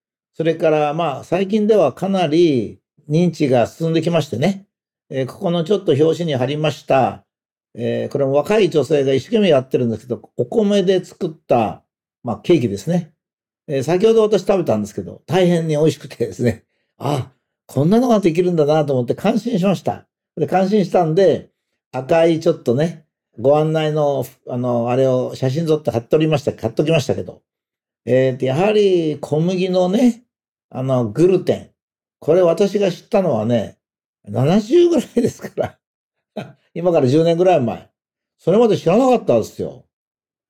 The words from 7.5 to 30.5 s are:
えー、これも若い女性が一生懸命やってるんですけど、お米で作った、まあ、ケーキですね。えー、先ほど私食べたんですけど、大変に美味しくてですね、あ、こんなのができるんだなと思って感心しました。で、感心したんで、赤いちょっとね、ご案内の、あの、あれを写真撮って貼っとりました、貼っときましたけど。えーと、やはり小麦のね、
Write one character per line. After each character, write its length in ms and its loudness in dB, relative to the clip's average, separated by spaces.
え 320 -4
ー、 60 -8
こ 60 -4
れ 60 0
も 80 -2
若 280 0
い 100 2
女 140 0
性 200 0
が 80 0
一 120 0
生 20 -20
懸 140 0
命 80 2
や 120 4
っ 80 -8
て 80 -2
る 100 0
ん 40 -2
で 60 -4
す 100 -20
け 80 -6
ど、 220 -12
お 100 -4
米 380 0
で 200 0
作 240 -10
っ 20 -8
た、 520 -2
ま 120 -8
あ、 40 -6
ケ 160 0
ー 60 2
キ 80 -2
で 100 -6
す 100 -10
ね。 240 -4
え 140 -4
ー、 20 -4
先 240 0
ほ 80 4
ど 80 4
私 220 0
食 140 0
べ 60 -2
た 120 0
ん 60 -4
で 60 -8
す 60 -20
け 80 -8
ど、 240 -18
大 200 2
変 220 0
に 80 -2
美 60 0
味 100 2
し 60 -12
く 100 -18
て 180 -6
で 60 -10
す 100 -8
ね、 220 -2
あ、 340 -6
こ 180 -2
ん 60 2
な 100 4
の 80 0
が 120 2
で 120 2
き 100 0
る 80 0
ん 60 0
だ 80 2
な 200 2
と 100 -2
思 80 0
っ 40 -4
て 80 -4
感 240 -2
心 200 -4
し 60 0
ま 100 2
し 80 -6
た。 240 -8
で、 100 -2
感 220 0
心 160 2
し 60 -6
た 140 2
ん 100 0
で、 360 2
赤 340 0
い 140 0
ち 80 0
ょ 60 2
っ 80 -10
と 120 0
ね、 320 -4
ご 200 2
案 140 0
内 200 -2
の、 320 0
あ 80 -8
の、 340 -2
あ 60 0
れ 100 2
を 280 -2
写 160 -2
真 160 -4
撮 120 0
っ 40 -10
て 80 -2
貼 80 -2
っ 100 -6
と 100 2
り 80 2
ま 120 0
し 60 -8
た、 80 -2
貼 160 -8
っ 40 -4
と 120 -2
き 60 -2
ま 100 2
し 60 -6
た 80 -2
け 80 -6
ど。 200 -16
え 260 2
ー 60 -6
と、 100 -4
や 100 -2
は 160 2
り 480 2
小 200 -2
麦 280 0
の 200 0
ね、 360 2